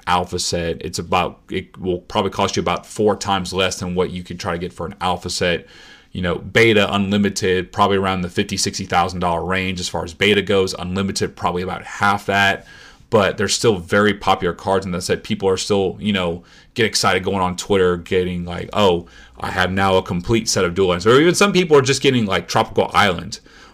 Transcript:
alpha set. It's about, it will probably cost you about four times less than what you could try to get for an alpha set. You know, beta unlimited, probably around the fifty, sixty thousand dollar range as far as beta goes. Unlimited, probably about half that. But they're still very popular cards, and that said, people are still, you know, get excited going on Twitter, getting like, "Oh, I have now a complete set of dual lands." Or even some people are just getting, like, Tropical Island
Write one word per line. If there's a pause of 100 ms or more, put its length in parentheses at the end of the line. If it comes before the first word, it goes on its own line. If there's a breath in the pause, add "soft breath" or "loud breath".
alpha
set.
It's
about, (100)
it
will
probably
cost
you
about
four
times
less
than
what
you
could
try
to
get
for
an
alpha
set. (460 loud breath)
You
know,
beta
unlimited,
probably
around
the
fifty,
sixty
thousand
dollar
range
as
far
as
beta
goes.
Unlimited,
probably
about
half
that. (440 loud breath)
But
they're
still
very
popular
cards,
and
that
said,
people
are
still,
you
know, (320 soft breath)
get
excited
going
on
Twitter,
getting
like,
"Oh, (320 loud breath)
I
have
now
a
complete
set
of
dual
lands."
Or
even
some
people
are
just
getting,
like,
Tropical
Island (360 loud breath)